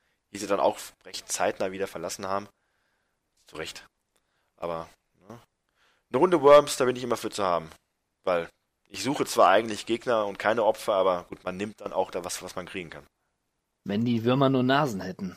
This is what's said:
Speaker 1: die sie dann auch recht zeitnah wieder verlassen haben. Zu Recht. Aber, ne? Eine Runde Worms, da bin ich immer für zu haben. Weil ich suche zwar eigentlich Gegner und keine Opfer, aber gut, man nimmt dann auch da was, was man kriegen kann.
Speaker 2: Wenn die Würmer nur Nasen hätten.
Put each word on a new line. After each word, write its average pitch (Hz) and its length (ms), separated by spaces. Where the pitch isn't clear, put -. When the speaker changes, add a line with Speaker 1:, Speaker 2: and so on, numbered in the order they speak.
Speaker 1:
die 101 60
sie 98 100
dann 98 120
auch 98 180
recht - 240
zeitnah 95 400
wieder 95 160
verlassen 90 400
haben. 101 220
Zu 80 100
Recht. - 300
Aber, 85 340
ne? 117 100
Eine 123 80
Runde 175 240
Worms, 143 340
da 135 80
bin 123 120
ich 123 80
immer 120 120
für 107 140
zu 101 140
haben. 82 260
Weil 85 240
ich 95 120
suche 135 220
zwar 104 240
eigentlich 104 380
Gegner 113 400
und 98 120
keine 110 260
Opfer, 110 300
aber 92 360
gut, - 140
man 92 120
nimmt 104 240
dann 101 140
auch 92 160
da 90 140
was, - 180
was 92 140
man 87 100
kriegen 85 240
kann. 73 160
Speaker 2:
Wenn 104 200
die 117 200
Würmer 135 260
nur 131 140
Nasen 131 360
hätten. 92 360